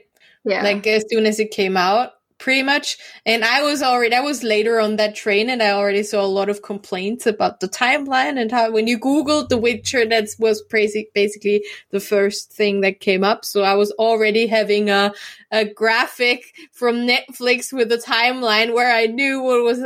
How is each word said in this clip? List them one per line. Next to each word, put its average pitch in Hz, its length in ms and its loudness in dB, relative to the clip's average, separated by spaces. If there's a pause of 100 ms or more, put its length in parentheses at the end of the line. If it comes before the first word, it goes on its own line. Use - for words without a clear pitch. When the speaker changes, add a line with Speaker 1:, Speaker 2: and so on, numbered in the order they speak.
(460)
Speaker 1:
Yeah. 190 180 0
Speaker 2:
Like, 202 240 0
as 214 220 2
soon 220 160 2
as 214 160 0
it 214 100 -4
came 190 240 0
out, 196 360 2 (260)
pretty 262 260 0
much. 285 340 -2 (280)
And 226 180 0
I 254 200 2
was 294 200 0
already, 247 320 2
I 254 60 2
was 277 220 -4
later 220 360 2
on 214 160 0
that 214 180 0
train, 214 360 0
and 247 120 -2
I 202 100 2
already 202 320 0
saw 208 200 -2
a 196 40 0
lot 196 200 -2
of 202 140 -4
complaints 202 640 -8
about 208 340 0
the 185 80 -4
timeline 269 720 0
and 220 100 -2
how 226 220 0
when 220 160 0
you 240 100 0
Googled 285 520 0
The 254 80 2
Witcher, 240 480 0
that 226 240 0 (100)
was 220 320 0
basi-, 214 420 -2
basically 208 520 0 (240)
the 196 100 -4
first 202 540 -2
thing 202 260 0
that 190 220 0
came 190 240 2
up. 233 180 0
So 202 200 -2
I 196 100 2
was 202 200 2
already 220 540 2
having 208 420 2
a, 202 240 2 (380)
a 214 140 0
graphic 240 880 -2 (180)
from 240 360 -2
Netflix 247 640 -2
with 233 180 0
a 233 60 0
timeline 233 760 0
where 240 220 2
I 226 120 2
knew 269 340 -2
what 247 220 2
was, 240 220 0